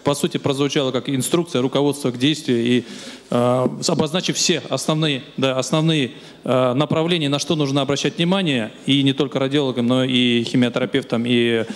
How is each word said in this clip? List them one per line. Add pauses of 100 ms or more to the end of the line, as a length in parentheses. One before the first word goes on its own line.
по
сути,
прозвучала
как
инструкция,
руководство
к
действию.
И, (460)
э, (200)
обозначив
все
основные, (140)
да,
основные, (320)
э,
направления,
на
что
нужно
обращать
внимание, (140)
и
не
только
радиологам,
но
и
химиотерапевтам,
и, (100)